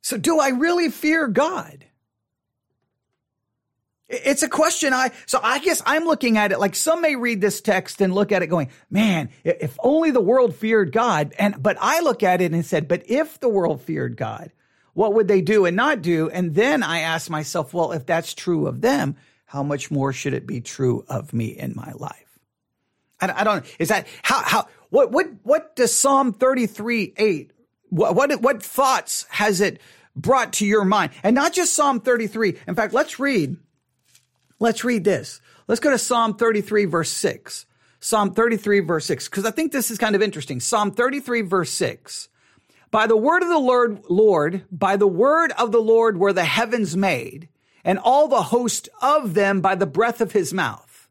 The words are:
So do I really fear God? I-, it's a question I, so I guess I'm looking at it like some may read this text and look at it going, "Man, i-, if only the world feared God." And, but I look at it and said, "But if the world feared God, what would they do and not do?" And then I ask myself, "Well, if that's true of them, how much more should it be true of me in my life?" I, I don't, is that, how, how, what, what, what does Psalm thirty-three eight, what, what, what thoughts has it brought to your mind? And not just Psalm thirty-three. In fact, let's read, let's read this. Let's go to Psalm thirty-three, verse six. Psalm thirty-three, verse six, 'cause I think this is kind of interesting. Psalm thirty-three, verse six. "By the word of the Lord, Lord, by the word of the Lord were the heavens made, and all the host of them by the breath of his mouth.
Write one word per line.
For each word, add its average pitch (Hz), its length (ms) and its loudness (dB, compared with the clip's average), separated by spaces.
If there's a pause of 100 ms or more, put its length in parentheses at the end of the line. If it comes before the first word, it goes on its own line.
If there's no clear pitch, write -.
So - 160 -6
do 311 220 2
I 277 120 2
really 330 380 0
fear 302 400 -2
God? 269 560 -2 (2250)
I-, 247 140 -8
it's 277 180 0
a 311 60 -2
question 302 460 0
I, 254 160 0 (160)
so - 160 -2
I 247 160 0
guess 320 260 -2
I'm 320 220 0
looking 247 320 2
at 208 120 2
it - 80 -2
like 202 180 0
some 330 260 0
may 302 120 2
read 233 280 -2
this 202 180 -2
text 185 400 -2
and 190 140 2
look 202 180 0
at 185 100 2
it 170 40 -4
going, 156 240 -2 (180)
"Man, 190 400 0 (160)
i-, 170 160 0
if - 200 -6
only 311 300 2
the 247 120 2
world 233 340 2
feared 220 360 0
God." 202 460 0
And, 202 240 -2
but 190 160 0
I 285 220 0
look 285 220 0
at 180 180 4
it 175 120 0
and 165 120 -2
said, 151 240 -2
"But 170 220 -2
if 311 280 -2
the 254 120 0
world 165 320 0
feared 127 340 -6
God, 107 340 -10 (440)
what 208 180 2
would 214 160 4
they 196 140 4
do 202 240 4
and 175 100 0
not 254 240 0
do?" 160 300 0
And 175 240 -4
then 254 280 2
I 165 180 -2
ask 160 280 -4
myself, 156 460 -6
"Well, 170 180 -2
if 147 140 -8
that's 165 260 -2
true 160 340 -2
of 127 140 -6
them, 226 360 0 (280)
how 143 180 -8
much 143 280 -6
more 139 240 -2
should 131 180 -6
it - 140 -6
be 117 160 -8
true 123 460 -2
of 131 260 -10
me 113 140 -2
in - 280 -8
my - 160 -14
life?" - 460 -16 (840)
I, 180 200 -4
I 208 40 2
don't, 208 220 -2 (120)
is 165 100 -2
that, 208 180 -2 (160)
how, - 200 0
how, - 260 0 (200)
what, 539 220 4
what, 311 160 0 (160)
what 311 340 -2
does 247 180 2
Psalm 269 380 2
thirty-three 233 840 -2
eight, 196 340 0 (380)
what, 185 240 0
what, 277 260 2
what 240 220 0
thoughts - 680 -2
has 208 320 0
it 202 200 0 (340)
brought 220 400 0
to 208 120 -2
your 208 180 2
mind? 190 280 2 (100)
And 208 140 4
not 294 160 2
just 359 220 0
Psalm 277 260 2
thirty-three. 220 680 -2
In 180 80 -6
fact, 214 180 -2
let's 262 280 -2
read, 208 360 0 (1040)
let's 226 240 0
read 233 220 -2
this. 180 360 -2 (280)
Let's 226 120 0
go 294 100 2
to 254 80 2
Psalm 233 360 0
thirty-three, 208 520 0
verse 165 240 -2
six. - 560 -6 (340)
Psalm 208 340 0
thirty-three, 214 460 2
verse 160 260 -2
six, - 220 -6
'cause 196 160 -6
I 226 80 -2
think 320 180 -2
this 247 220 -4
is 208 60 -10
kind 214 180 2
of 190 60 4
interesting. 151 360 -4
Psalm 208 320 0
thirty-three, 247 520 -2
verse 180 280 -2
six. - 580 -8 (600)
"By 214 160 2
the 220 100 4
word 320 280 2
of 339 40 -2
the 339 100 4
Lord, 247 500 2
Lord, 180 640 4
by 190 240 0
the 202 100 4
word 285 460 2
of 233 180 0
the 233 100 4
Lord 226 380 4
were 196 140 4
the 180 120 2
heavens 208 520 -2
made, 160 520 -2 (360)
and 190 140 0
all 277 280 4
the 240 160 2
host 233 460 -2 (120)
of 262 340 0
them 196 260 2
by 190 160 2
the 185 100 0
breath 220 340 -2
of 208 120 -2
his 170 200 0
mouth. 143 580 -8